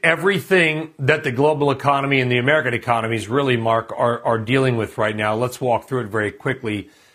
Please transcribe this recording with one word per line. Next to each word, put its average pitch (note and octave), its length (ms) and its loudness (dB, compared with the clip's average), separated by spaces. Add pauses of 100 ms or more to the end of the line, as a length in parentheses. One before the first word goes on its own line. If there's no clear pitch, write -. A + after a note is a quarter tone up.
everything E3 960 2
that D3 240 2
the C#3 80 -2
global C#3+ 400 2
economy C#3 500 0
and B2 80 0
the B2 100 2
American C3 360 0
economies A2+ 540 -2
really, C3 280 0
Mark, A2+ 400 -2
are, A#2+ 280 0
are A#2 140 0
dealing B2 380 2
with G#2+ 220 -4
right G#2+ 160 0
now. G#2+ 220 0
Let's B2 240 -4
walk A#2 260 -2
through C3 140 -4
it A2+ 80 -6
very G#2 240 -2
quickly. A2 580 -6 (240)